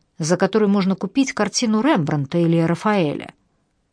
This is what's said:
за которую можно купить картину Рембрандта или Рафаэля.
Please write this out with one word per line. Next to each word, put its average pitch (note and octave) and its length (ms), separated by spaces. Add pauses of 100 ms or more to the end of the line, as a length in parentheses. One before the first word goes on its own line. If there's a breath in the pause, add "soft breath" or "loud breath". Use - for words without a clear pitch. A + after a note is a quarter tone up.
(180)
за E3+ 200
которую G3 320
можно F#3+ 260
купить C4 380
картину G#3+ 480
Рембрандта E3+ 580
или E3 180
Рафаэля. E3 760 (600)